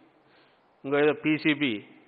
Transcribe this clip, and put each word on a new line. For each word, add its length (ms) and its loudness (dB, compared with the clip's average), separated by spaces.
ఇంకో 120 -2
ఏదో 160 4
పీసీబీ, 720 -2